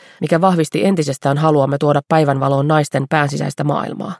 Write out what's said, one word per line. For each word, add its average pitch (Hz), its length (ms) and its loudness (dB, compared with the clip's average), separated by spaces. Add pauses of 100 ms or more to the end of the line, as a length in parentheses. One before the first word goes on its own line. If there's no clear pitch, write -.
(200)
mikä 165 200 0
vahvisti 175 440 2
entisestään 143 540 0
haluamme 143 400 2
tuoda 147 300 2
päivänvaloon 139 600 2
naisten 147 420 0
päänsisäistä 147 540 -2
maailmaa. - 560 -4